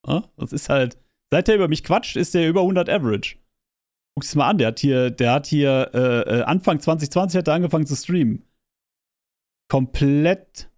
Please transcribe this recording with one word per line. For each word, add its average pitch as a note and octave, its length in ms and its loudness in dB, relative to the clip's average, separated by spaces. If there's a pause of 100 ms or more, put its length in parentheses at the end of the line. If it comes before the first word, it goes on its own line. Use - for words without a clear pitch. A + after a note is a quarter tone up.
Ja? D#3+ 300 -4
Das C3+ 160 -10
ist - 160 -8
halt, C3 300 0 (320)
seit F3 180 2
der A3 60 6
über F#3+ 120 2
mich D3+ 160 -2
quatscht, - 340 -2
ist - 180 -2
der E3+ 120 2
über F3+ 160 2
hundert F3+ 280 0
Average. A#2 460 -2 (760)
Guck C#3 80 -6
dir - 40 -12
das - 80 -10
mal C#3+ 160 2
an, G#3 80 2
der A2+ 100 2
hat A#2 120 -6
hier, B2+ 300 2
der A#2+ 220 0
hat C#3 140 0
hier, C#3 480 2
äh, A#2+ 460 0
äh, - 20 -2
Anfang D#3+ 380 0
zwanzig D#3 300 -2
zwanzig F3+ 280 0
hat E3 100 -2
er D3+ 60 2
angefangen E3 320 0
zu C#3 100 -4
streamen. C#3+ 480 -2 (1300)
Komplett. C#3+ 1080 0